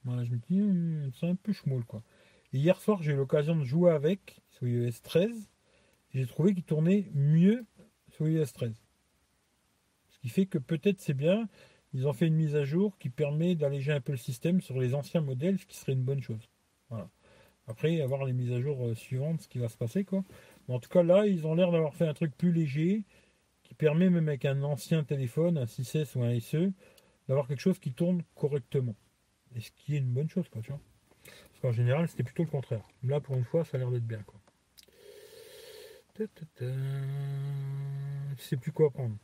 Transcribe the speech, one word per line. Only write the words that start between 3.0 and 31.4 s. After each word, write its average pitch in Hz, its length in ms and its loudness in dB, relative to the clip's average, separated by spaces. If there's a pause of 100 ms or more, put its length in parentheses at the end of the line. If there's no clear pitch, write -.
j'ai 151 120 0
eu - 20 2
l'occasion 147 400 2
de 156 80 2
jouer 165 260 4
avec, 156 500 0 (100)
sous - 180 -6
I 120 140 2
O - 20 0
S 120 180 -4
treize. 208 480 0 (640)
Et 131 60 -2
j'ai 127 80 -2
trouvé 180 260 2
qu'il 175 100 -4
tournait 175 520 2
mieux 165 500 6 (460)
sous 156 160 -2
I 160 100 2
O 156 60 2
S 131 100 -6
treize. 113 300 -6 (1300)
Ce - 100 -20
qui 123 100 -8
fait 190 160 0
que 170 140 -4
peut-être 165 400 -2
c'est 147 160 -4
bien, 190 340 0 (440)
ils 131 140 -2
ont 147 60 0
fait 165 140 2
une 156 80 2
mise 156 200 0
à 143 100 2
jour 180 340 0
qui 139 100 -6
permet 156 460 0
d'alléger 143 380 0
un 143 80 -2
peu 151 100 -6
le 131 80 -4
système 170 420 0
sur 131 180 -6
les 127 140 0
anciens 147 280 -2
modèles, 147 360 -2
ce - 80 -8
qui - 100 -20
serait - 180 -4
une 127 100 0
bonne 135 180 -2
chose. 110 300 -10 (380)
Voilà. 104 200 -10 (560)
Après, 156 340 0
à 143 60 0
voir 135 200 -2
les 127 80 -2
mises 123 180 -2
à 123 100 0
jour, 131 240 -2
euh, 117 80 -2
suivantes, 139 480 -4
ce - 60 -20
qui - 100 -12
va 120 120 -2
se - 80 -16
passer, 127 260 -2
quoi. 190 200 -2 (440)
Mais 127 80 -2
en 120 40 -2
tout - 100 -14
cas, 180 120 6
là, 185 240 6
ils 170 220 2
ont 160 80 0
l'air 175 160 4
d'avoir 160 240 0
fait 165 120 2
un 151 60 -2
truc 156 240 -4
plus 180 140 2
léger, 165 520 2 (600)
qui - 100 -20
permet, 160 360 4
même 165 200 4
avec 143 160 -4
un 139 180 2
ancien 147 400 0
téléphone, 151 540 0
un 127 80 0
six 123 300 -8
S 151 200 -2
ou 123 80 0
un 120 60 2
S 120 260 -2
E, 180 160 2 (560)
d'avoir 131 220 0
quelque 139 100 -4
chose 185 200 2
qui 135 120 -6
tourne 175 320 0 (120)
correctement. 135 600 -2 (600)
Et 117 40 -8
ce - 120 -14
qui - 240 -6
est - 20 0
une 127 160 0
bonne 147 160 -2
chose, - 180 -4
quoi, 110 140 -12
tu 123 100 -12
vois. 147 80 -10 (460)
Parce - 360 -20